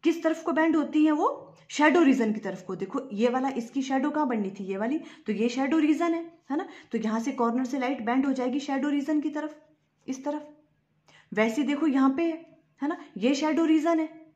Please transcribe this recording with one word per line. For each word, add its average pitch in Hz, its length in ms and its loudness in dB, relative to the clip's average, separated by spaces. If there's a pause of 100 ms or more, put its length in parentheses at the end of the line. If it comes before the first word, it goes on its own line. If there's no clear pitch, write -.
किस 320 180 2
तरफ 320 200 0
को 339 100 -2
bend 320 240 4
होती 302 280 2
है 311 80 4
वो? 403 280 0 (300)
Shadow 302 320 4
reason 226 300 4
की 214 80 -4
तरफ - 220 -8
को। 190 140 -8
देखो 190 240 -6 (120)
ये 220 160 2
वाला, 254 220 0
इसकी 262 320 -6
शैडो 269 280 0
कहाँ 302 180 0
बननी 208 220 -2
थी? 196 140 -10
ये 190 120 -6
वाली, 247 220 -2 (280)
तो 214 60 -2
ये 214 160 0
shadow 269 300 0
reason 320 360 2
है, 339 60 -2 (300)
है 285 60 -2
ना? 370 100 -4 (260)
तो 233 60 -2
यहाँ 220 220 -2
से 254 120 -4
कॉर्नर 240 320 0
से 262 140 -4
light 254 260 -2
bend 262 220 2
हो 269 60 2
जाएगी 254 280 -2
shadow 277 280 -2
reason 294 320 0
की 302 100 -4
तरफ, 294 240 -8 (520)
इस 269 180 -8
तरफ। 294 240 -6 (840)
वैसे 226 300 0
देखो 285 240 0
यहाँ 269 300 4
पे, 339 80 0 (580)
है 285 60 -2
ना, 349 80 -2 (220)
ये 254 160 2
shadow 311 300 0
reason 320 360 4
है 311 80 -2 (280)